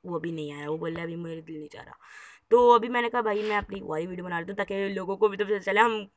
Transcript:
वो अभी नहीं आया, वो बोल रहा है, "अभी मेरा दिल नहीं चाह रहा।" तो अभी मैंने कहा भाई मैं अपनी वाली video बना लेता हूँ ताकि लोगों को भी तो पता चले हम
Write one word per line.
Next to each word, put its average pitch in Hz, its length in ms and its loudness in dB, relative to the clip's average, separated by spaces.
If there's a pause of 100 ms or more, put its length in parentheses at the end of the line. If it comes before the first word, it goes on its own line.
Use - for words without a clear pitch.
(100)
वो 170 80 -4
अभी 170 140 -6
नहीं 151 200 -6
आया, 147 160 -10
वो 156 100 -4
बोल 165 120 -4
रहा 165 80 -8
है, 170 60 -6
"अभी 170 120 -8
मेरा 165 240 -10
दिल 160 160 -14
नहीं 151 120 -12
चाह - 140 -18
रहा।" - 120 -20 (560)
तो 240 200 8
अभी 240 180 6
मैंने 240 200 0
कहा 233 140 -2
भाई 214 200 0
मैं 214 140 -2
अपनी 202 280 -6
वाली 156 220 -4
video 180 200 -10
बना 175 120 -4
लेता 175 140 -8
हूँ 196 40 -8
ताकि 196 320 -4
लोगों 190 280 -4
को 208 120 4
भी 196 80 -2
तो 208 80 0
पता 202 140 -2
चले 196 220 0
हम 220 360 2